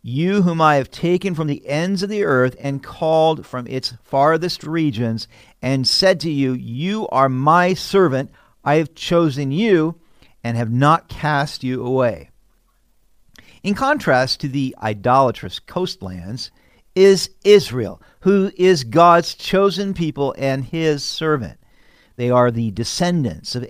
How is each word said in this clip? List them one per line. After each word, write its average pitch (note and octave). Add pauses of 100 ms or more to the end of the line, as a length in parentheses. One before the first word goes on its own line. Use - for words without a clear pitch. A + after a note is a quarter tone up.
you E3+
whom E3+
I D3+
have C3
taken F3+
from D#3
the -
ends F3
of G3+
the G#3
earth B2+
and C#3
called D#3+
from B2
its B2+
farthest D#3+
regions, A#2+ (320)
and C3
said F#3
to E3
you, C#3
'You C3+
are C3+
my D#3+
servant, E3 (340)
I C#3+
have D#3+
chosen D3
you, E3+ (460)
and A#2
have A#2
not C#3+
cast D3
you B2+
away.'" B2 (1300)
In G3+
contrast F#3+
to D3+
the C3
idolatrous A2
coastlands F#2+ (420)
is F#3+ (140)
Israel, B2+ (200)
who G3
is F3+
God's E3+
chosen G3
people C#3+
and C3+
his D#3
servant. D3 (580)
They B2
are B2
the A#2
descendants A#2
of B2